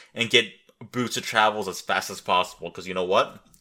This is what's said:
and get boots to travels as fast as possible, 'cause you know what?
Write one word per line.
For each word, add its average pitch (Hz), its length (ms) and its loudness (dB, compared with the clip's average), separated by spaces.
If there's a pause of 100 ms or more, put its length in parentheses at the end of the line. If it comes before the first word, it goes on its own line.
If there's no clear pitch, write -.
(140)
and 117 160 -4
get 113 220 4 (400)
boots 123 220 -4
to 120 60 -4
travels 107 460 2
as 90 140 -8
fast 98 300 -2
as 92 100 -12
possible, 92 500 -2
'cause 90 160 -14
you 92 80 -8
know 92 100 -2
what? 101 380 2 (180)